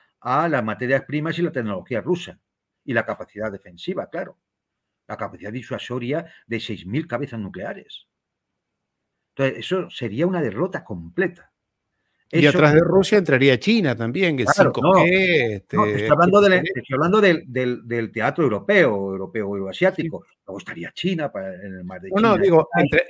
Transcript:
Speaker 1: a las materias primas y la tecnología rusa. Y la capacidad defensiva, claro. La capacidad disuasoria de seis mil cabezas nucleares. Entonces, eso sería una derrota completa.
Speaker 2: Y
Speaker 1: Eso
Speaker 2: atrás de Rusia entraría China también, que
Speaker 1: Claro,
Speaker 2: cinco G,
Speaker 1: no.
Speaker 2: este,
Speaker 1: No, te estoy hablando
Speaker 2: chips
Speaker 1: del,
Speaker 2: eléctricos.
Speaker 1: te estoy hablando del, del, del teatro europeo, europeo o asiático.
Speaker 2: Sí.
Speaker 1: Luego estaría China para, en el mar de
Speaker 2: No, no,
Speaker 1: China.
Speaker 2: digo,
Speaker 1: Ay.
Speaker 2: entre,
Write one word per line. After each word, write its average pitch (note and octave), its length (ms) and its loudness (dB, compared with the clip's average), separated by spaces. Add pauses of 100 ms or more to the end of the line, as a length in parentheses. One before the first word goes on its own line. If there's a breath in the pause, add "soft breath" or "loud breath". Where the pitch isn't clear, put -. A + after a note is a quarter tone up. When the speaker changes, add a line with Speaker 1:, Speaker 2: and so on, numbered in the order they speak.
(220 loud breath)
Speaker 1:
a D3 280 0
las C3 140 0
materias B2 400 -2
primas D3+ 340 -6
y F3 60 -2
la E3 80 -2
tecnología G#2+ 500 -6
rusa. E3+ 380 -6 (440)
Y C3 100 -6
la A2+ 120 0
capacidad G#2 460 -8
defensiva, G2+ 580 -10
claro. - 300 -12 (680)
La G#2+ 100 -10
capacidad G#2+ 340 -10
disuasoria B2+ 800 -8 (140 loud breath)
de A2+ 140 -6
seis F2 260 -10
mil C#3+ 220 -6
cabezas A#2+ 320 -8
nucleares. G2 680 -12 (1200)
Entonces, C3 360 -4
eso F#3 240 -4
sería A#2+ 380 -4
una F#3 120 -2
derrota D3 440 -4
completa. G#2 680 -8 (800)
Speaker 2:
Y - 140 6
Speaker 1:
Eso C#3+ 100 6
Speaker 2:
atrás D3 200 6
de D#3+ 60 8
Rusia F#3 360 4
entraría C3+ 420 4
China G3 360 2
también, C#3 420 0
que A#2 80 0
Speaker 1:
Claro, - 260 4
Speaker 2:
cinco A#2 100 -4
G, E3 120 4
Speaker 1:
no. F3 100 6 (520)
Speaker 2:
este, - 220 -6
Speaker 1:
No, G#2+ 80 2
te G#2 100 0
estoy G#2 140 -2
hablando F3 280 4
Speaker 2:
chips G3+ 60 8
Speaker 1:
del, G3 100 6
Speaker 2:
eléctricos. F3+ 220 0
Speaker 1:
te B2 60 -6
estoy - 120 -8
hablando F3 280 2
del, F3 260 4
del, B2 400 -4
del A#2 240 -4
teatro C3 320 -2
europeo, G#2+ 680 2
europeo F#2+ 360 -6
o G2 180 -6
asiático. E3+ 560 -2
Speaker 2:
Sí. - 120 -20 (100)
Speaker 1:
Luego F#2+ 140 -14
estaría E2+ 320 -12
China E3 400 -4
para, F#2+ 240 -10
en F#2+ 180 -14
el F#2 100 -14
mar F#2 180 -14
de F#3+ 80 -14
Speaker 2:
No, G3 120 0
no, A3 120 4
Speaker 1:
China. F3+ 100 2
Speaker 2:
digo, E3 280 4
Speaker 1:
Ay. F3 120 2
Speaker 2:
entre, - 260 2